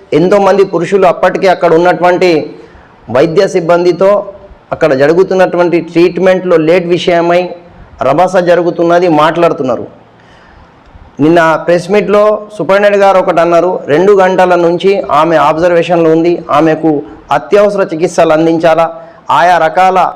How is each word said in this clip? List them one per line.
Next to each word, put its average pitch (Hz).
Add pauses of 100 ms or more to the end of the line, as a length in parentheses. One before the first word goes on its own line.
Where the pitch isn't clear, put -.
(140)
ఎంతోమంది 190
పురుషులు 180
అప్పటికే 175
అక్కడ 170
ఉన్నటువంటి 175 (540)
వైద్య 160
సిబ్బందితో 180 (380)
అక్కడ 156
జరుగుతున్నటువంటి 170
ట్రీట్మెంట్లో 175
లేట్ 170
విషయమై 175 (520)
రభస 139
జరుగుతున్నది 170
మాట్లాడుతున్నారు. 151 (1120)
నిన్న 160
ప్రెస్ 170
మీట్‌లో 208 (160)
సూపరింటెండెంట్ 202
గారు 190
ఒకటి 180
అన్నారు, 170
"రెండు 175
గంటల 185
నుంచి 175 (100)
ఆమె 160
అబ్జర్వేషన్లో 165
ఉంది, 165
ఆమెకు 156 (300)
అత్యవసర 196
చికిత్సలు 165
అందించాలా, 165 (380)
ఆయా 170
రకాల 180 (180)